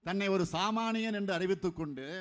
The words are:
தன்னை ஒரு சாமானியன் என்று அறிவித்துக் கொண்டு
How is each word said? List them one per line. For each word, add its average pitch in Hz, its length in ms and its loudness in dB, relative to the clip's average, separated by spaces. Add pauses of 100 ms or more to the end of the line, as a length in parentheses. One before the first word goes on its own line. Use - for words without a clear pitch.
தன்னை 196 280 0
ஒரு 185 100 4 (100)
சாமானியன் 220 640 0
என்று 196 160 0
அறிவித்துக் 185 440 0
கொண்டு 139 260 -6 (140)